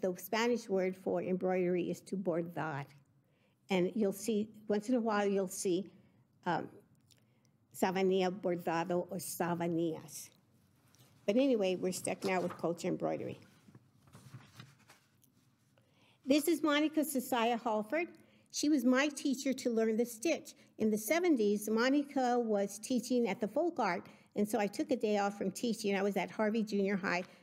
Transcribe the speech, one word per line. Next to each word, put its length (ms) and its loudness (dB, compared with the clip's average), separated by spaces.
the 160 0
Spanish 500 0
word 340 0
for 200 -2
embroidery 680 0
is 120 -6
to 160 -6
bordar. 680 -4
And 260 4
you'll 160 2
see, 380 -2
once 220 0
in 60 2
a 40 2
while, 260 2
you'll 220 0
see, 420 -2
um, 220 0
sabanilla 580 2
bordado 800 -2
or 80 -6
sabanillas. 1120 -4
But 120 2
anyway, 380 4
we're 180 -2
stuck 320 -6
now 160 0
with 120 -2
colcha 320 -4
embroidery. 540 -4
This 240 6
is 120 2
Monica 400 4
Sasaya 600 0
Halford. 460 0
She 160 -2
was 160 4
my 260 6
teacher 440 -2
to 160 -2
learn 260 2
the 100 0
stitch. 480 -4
In 100 2
the 80 2
seventies, 720 2
Monica 720 2
was 400 -2
teaching 480 0
at 120 -2
the 80 0
Folk 320 -2
Art, 280 0
and 140 0
so 100 0
I 80 2
took 240 -4
a 60 4
day 200 0
off 200 0
from 140 -2
teaching. 440 -2
I 60 0
was 160 0
at 120 -2
Harvey 340 0
Junior 340 0
High, 260 -2